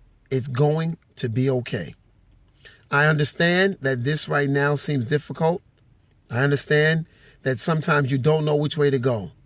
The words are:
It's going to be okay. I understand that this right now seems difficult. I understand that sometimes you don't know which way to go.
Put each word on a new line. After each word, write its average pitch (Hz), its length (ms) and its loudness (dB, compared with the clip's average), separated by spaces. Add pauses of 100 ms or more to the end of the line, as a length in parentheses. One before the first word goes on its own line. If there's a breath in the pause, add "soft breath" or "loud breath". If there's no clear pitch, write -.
(300)
It's 131 180 -4
going 151 500 0 (180)
to 127 140 -6
be 127 200 0
okay. 123 460 -4 (960 loud breath)
I 143 140 4
understand 170 760 2
that 131 220 -2
this 147 240 -2
right 143 220 0
now 143 260 2
seems 139 300 -2
difficult. 151 560 -2 (680)
I 113 100 -4
understand 151 680 2 (380 soft breath)
that 131 160 -2
sometimes 151 520 0
you 139 60 0
don't 151 280 2
know 151 100 2
which 147 220 -2
way 147 120 2
to 135 100 2
go. 120 320 -2 (140)